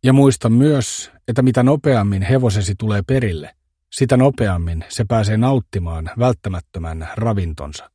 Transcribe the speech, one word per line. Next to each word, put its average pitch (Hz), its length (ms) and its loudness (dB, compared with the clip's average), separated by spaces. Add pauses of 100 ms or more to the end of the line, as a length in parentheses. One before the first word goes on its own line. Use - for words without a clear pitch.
Ja 131 100 4
muista 135 360 4
myös, 131 640 0 (160)
että 123 140 0
mitä 127 200 2
nopeammin 120 600 2
hevosesi 104 560 0
tulee 107 280 -2
perille, 101 500 -4 (360)
sitä 131 240 2
nopeammin 92 720 0
se - 200 -4
pääsee 107 280 0
nauttimaan 92 840 -2
välttämättömän 87 960 -4
ravintonsa. 85 800 -6